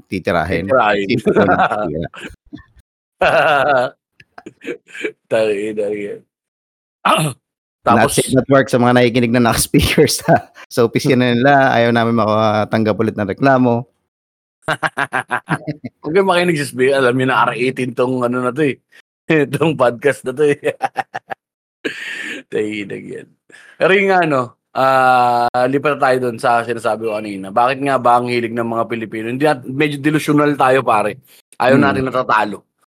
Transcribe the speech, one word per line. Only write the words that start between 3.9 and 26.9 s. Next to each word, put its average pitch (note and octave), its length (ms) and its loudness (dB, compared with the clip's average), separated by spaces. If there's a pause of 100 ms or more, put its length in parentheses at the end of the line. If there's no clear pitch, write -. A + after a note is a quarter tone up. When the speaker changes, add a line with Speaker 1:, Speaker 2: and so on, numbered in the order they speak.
Speaker 2:
Tangina G#2+ 640 -2
yan. G2+ 320 -8 (840)
<clears throat> F3+ 280 0 (520)
Tapos A#2+ 160 4 (100)
Speaker 1:
Not - 80 -4
safe - 160 -2
at C3 140 2
work C3+ 200 4
sa B2+ 120 0
mga A#2+ 180 4
nakikinig A#2+ 340 2
na A#2+ 140 2
naka-speakers, - 760 2
ha? - 280 0 (160)
Sa - 160 0
opisina B2 460 2
nila, C3+ 440 4
ayaw A#2 180 2
namin A#2 240 2
makatanggap G#2+ 800 0
ulit G#2+ 200 -2
ng G#2 140 -4
reklamo. B2+ 540 2 (800)
Speaker 2:
<laughs> - 1400 -6
Huwag - 100 -12
kayong F#3+ 160 2
makinig F3 300 0
sa C#3+ 120 -4
speaker. B2+ 300 0
Alam B2 180 2
niyo C3 120 0
na, A#2+ 160 2
R A#2+ 100 0
eighteen B2+ 380 -4
tong B2+ 320 -2
ano B2 160 -2
na B2 120 -2
to, C#3 120 -2
eh. C3+ 160 -2 (480)
<laughs> D#3 220 2
Tong D3 260 -2
podcast A#2+ 480 0
na B2+ 80 -6
to, C3+ 140 -2
eh. C#3+ 140 0
<laughs> D3+ 160 -4 (1700)
Tangina G#2+ 480 -6
yan. G2+ 320 -14 (460)
Pero D#3+ 180 2
yung G3 220 2
ano, E3 260 2 (320)
ah, B2+ 760 4 (180)
lipat C#3 320 0
tayo C3 240 2
dun A#2 180 -4
sa A#2 240 2
sinasabi A2+ 400 -4